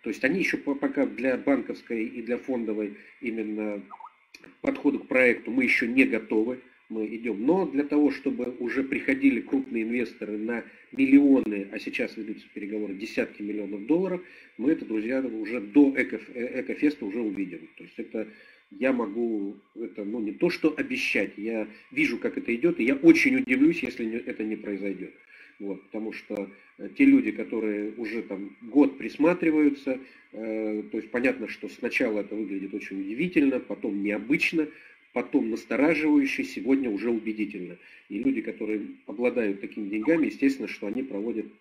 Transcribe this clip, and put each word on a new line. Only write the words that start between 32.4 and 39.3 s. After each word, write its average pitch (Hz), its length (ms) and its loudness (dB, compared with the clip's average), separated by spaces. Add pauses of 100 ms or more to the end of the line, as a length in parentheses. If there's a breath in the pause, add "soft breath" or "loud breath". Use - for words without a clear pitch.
очень 98 260 -8
удивительно, 135 640 0
потом 101 420 -6
необычно, 127 640 0 (460 loud breath)
потом 120 360 0
настораживающе, 143 960 2
сегодня 127 440 0
уже 101 200 -2
убедительно. 104 680 -4 (300 loud breath)
И 101 120 -6
люди, 127 200 0
которые 107 420 -4 (240)
обладают 113 540 0